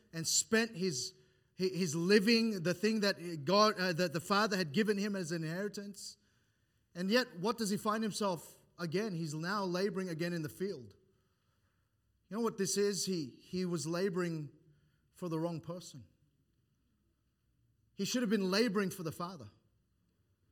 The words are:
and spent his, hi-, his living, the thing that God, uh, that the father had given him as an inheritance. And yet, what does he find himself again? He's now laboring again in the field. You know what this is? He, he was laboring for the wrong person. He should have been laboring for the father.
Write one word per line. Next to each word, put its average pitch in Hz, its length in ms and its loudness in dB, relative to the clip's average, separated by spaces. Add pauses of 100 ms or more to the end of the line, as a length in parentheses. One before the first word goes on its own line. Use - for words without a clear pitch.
(140)
and 165 120 -6
spent 226 500 2
his, 170 380 -2 (460)
hi-, 185 140 0
his 165 200 -2
living, 208 720 4
the 175 100 2
thing 214 280 0
that 170 420 -2
God, 208 340 6
uh, 185 160 2
that 165 200 0
the 165 80 -2
father 202 340 2
had 175 160 0
given 202 260 2
him 202 180 -2
as 170 160 -4
an 165 120 -2
inheritance. 202 720 -6 (800)
And 185 160 -2
yet, 240 160 4 (140)
what 220 160 0
does 220 120 -2
he 208 80 2
find 220 240 0
himself 196 540 -4 (240)
again? 180 340 -2
He's 160 200 -4
now 190 320 -2
laboring 185 440 0
again 170 220 -2
in 170 100 -2
the 151 80 -4
field. 151 440 -8 (1400)
You 190 80 -8
know 233 60 -2
what 220 140 -2
this 196 200 0
is? 202 280 2
He, 165 360 -2
he 185 240 -4
was 170 200 -2
laboring 170 640 -2 (640)
for 180 120 -8
the 160 120 -2
wrong 165 200 -2
person. 165 440 -12 (1900)
He 196 100 -4
should 247 160 0
have 220 80 2
been 196 200 4
laboring 202 400 2
for - 140 -8
the 160 80 -4
father. 170 360 -8 (1040)